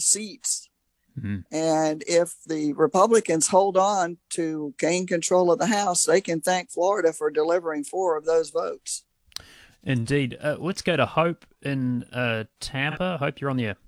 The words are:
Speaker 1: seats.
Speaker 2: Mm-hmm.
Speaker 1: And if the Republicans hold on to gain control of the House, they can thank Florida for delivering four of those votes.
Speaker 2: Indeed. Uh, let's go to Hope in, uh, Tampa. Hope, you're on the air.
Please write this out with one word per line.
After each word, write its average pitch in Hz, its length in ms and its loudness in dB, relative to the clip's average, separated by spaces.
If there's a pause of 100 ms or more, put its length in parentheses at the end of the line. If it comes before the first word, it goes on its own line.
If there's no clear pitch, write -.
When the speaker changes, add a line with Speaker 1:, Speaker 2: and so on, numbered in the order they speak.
Speaker 1:
seats. - 680 -4 (480)
Speaker 2:
Mm-hmm. 98 380 -8
Speaker 1:
And 156 540 0
if 170 260 2 (100)
the 151 280 -2
Republicans 185 720 4
hold 190 300 4
on 185 420 2 (120)
to 156 460 -4
gain 180 300 0
control 180 460 2
of 160 80 2
the 165 60 0
House, 202 380 0
they 165 160 4
can 165 200 -2
thank 180 320 -2
Florida 175 400 2
for 156 180 -2
delivering 156 540 0
four 180 320 -2
of 151 80 -6
those 160 260 0
votes. - 540 -8 (800)
Speaker 2:
Indeed. 131 580 0
Uh, 151 160 -2
let's 185 240 -6
go 175 140 0
to 131 100 4
Hope 165 400 0 (160)
in, 127 400 -2 (100)
uh, 117 320 -2 (140)
Tampa. 156 600 -4
Hope, 143 220 -4
you're 139 100 -4
on 131 80 -2
the 120 80 -2
air. 101 100 -6 (100)